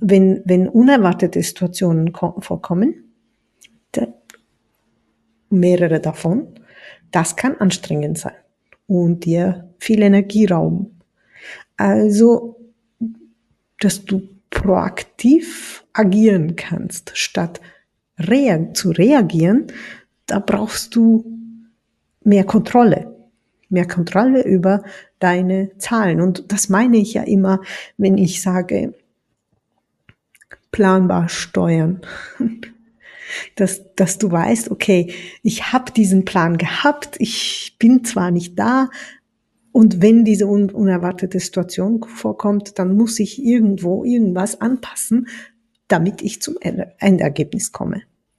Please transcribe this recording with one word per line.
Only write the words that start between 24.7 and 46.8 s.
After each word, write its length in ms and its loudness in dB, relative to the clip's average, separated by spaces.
deine 580 -2
Zahlen. 440 -2
Und 300 -2
das 180 -4
meine 280 4
ich 160 0
ja 100 -4
immer, 380 2
wenn 200 2
ich 240 0
sage, 520 -4
planbar 580 2
steuern. 720 -2
<laughs> 20 -4
Dass, 400 -4
dass 240 0
du 120 0
weißt, 380 -2
okay, 420 0
ich 320 -4
hab 220 -4
diesen 280 4
Plan 360 0
gehabt, 580 -2
ich 600 -6
bin 240 4
zwar 260 -2
nicht 300 -4
da, 300 0
und 320 4
wenn 200 6
diese 220 2
un-, 240 0
unerwartete 720 -2
Situation 640 -4
vorkommt, 760 -4
dann 180 0
muss 240 0
ich 240 -6
irgendwo 600 0
irgendwas 580 0
anpassen, 680 -4
damit 340 0
ich 220 -10
zum 180 -8
Ende-, 380 -8